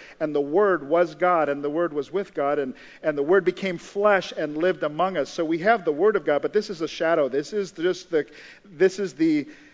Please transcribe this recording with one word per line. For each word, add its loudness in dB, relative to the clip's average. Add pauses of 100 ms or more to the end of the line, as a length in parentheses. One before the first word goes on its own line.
(180)
and -2
the 2
Word 2
was 2
God, 2
and -4
the -4
Word -2
was -6
with -6
God, -2
and, -4 (300)
and -2
the 2
Word 4
became -2
flesh 2
and -4
lived 0
among -2
us." 0
So -4
we -2
have 2
the 0
Word 2
of -4
God, 2
but -2
this -2
is -10
a -2
shadow. 0
This -4
is -4
just -4
the, 0 (400)
this 0
is -4
the, 2 (280)